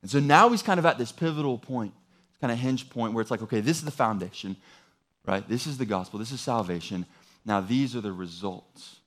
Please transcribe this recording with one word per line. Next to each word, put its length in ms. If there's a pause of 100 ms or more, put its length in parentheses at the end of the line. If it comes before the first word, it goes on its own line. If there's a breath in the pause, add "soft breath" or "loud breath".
And 100
so 80
now 300
he's 120
kind 180
of 60
at 120
this 140
pivotal 460
point, 360 (480 soft breath)
kind 100
of 80
hinge 300
point 240
where 80
it's 100
like, 120
"Okay, 180
this 160
is 60
the 80
foundation, 640 (720 soft breath)
right? 220
This 200
is 100
the 80
gospel, 340
this 120
is 100
salvation. 640 (400 soft breath)
Now 140
these 360
are 60
the 120
results 840 (120)